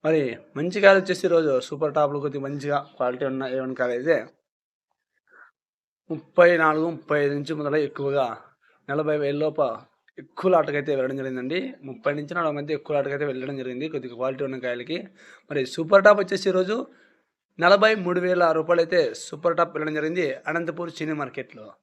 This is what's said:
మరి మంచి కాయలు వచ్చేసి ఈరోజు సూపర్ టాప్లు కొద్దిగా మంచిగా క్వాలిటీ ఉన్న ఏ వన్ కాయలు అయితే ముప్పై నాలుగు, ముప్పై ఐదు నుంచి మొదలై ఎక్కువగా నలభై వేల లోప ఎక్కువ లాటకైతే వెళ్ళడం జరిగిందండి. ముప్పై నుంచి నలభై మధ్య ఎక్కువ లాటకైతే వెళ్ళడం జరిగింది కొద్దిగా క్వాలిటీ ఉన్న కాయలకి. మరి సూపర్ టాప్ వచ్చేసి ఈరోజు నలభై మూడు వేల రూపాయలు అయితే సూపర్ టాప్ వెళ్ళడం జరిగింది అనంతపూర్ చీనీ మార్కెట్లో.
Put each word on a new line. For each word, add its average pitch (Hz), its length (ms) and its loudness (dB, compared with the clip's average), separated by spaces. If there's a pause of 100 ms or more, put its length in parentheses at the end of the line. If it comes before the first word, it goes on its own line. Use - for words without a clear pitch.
మరి 160 140 4 (380)
మంచి 180 240 -4
కాయలు 196 180 10
వచ్చేసి 185 280 -2
ఈరోజు 165 260 4 (140)
సూపర్ 147 280 -4
టాప్లు 143 280 0
కొద్దిగా 139 220 -6
మంచిగా 143 320 -4 (200)
క్వాలిటీ 127 320 -2
ఉన్న 131 140 -4 (120)
ఏ - 60 -2
వన్ 131 180 -6
కాయలు 123 160 0
అయితే 147 200 2 (1900)
ముప్పై 170 360 4 (160)
నాలుగు, 156 240 2 (100)
ముప్పై 147 280 -4
ఐదు 143 140 0
నుంచి 147 220 -6
మొదలై 147 280 0
ఎక్కువగా 139 380 -2 (640)
నలభై 151 340 -2
వేల 143 200 -2
లోప 151 160 -2 (600)
ఎక్కువ - 320 -2
లాటకైతే 147 460 2
వెళ్ళడం 135 220 -2
జరిగిందండి. 131 380 -4 (300)
ముప్పై 127 300 -4
నుంచి 151 180 -10
నలభై 156 220 0
మధ్య 147 200 -4
ఎక్కువ 147 180 -6
లాటకైతే 139 340 -2
వెళ్ళడం 131 300 -6
జరిగింది 127 340 -6
కొద్దిగా 123 240 -8
క్వాలిటీ 135 280 -4
ఉన్న 131 180 -8
కాయలకి. 123 340 -6 (500)
మరి 143 140 -2 (120)
సూపర్ 190 320 4
టాప్ 208 160 8
వచ్చేసి 190 300 -4
ఈరోజు 185 240 0 (840)
నలభై 196 340 6 (120)
మూడు 180 220 0
వేల 175 320 4
రూపాయలు 165 260 2
అయితే 170 160 2 (260)
సూపర్ 165 320 -2
టాప్ 175 180 0
వెళ్ళడం 156 220 -4
జరిగింది 160 280 -2 (240)
అనంతపూర్ 170 480 -6
చీనీ 156 240 -4
మార్కెట్లో. 120 420 -12 (160)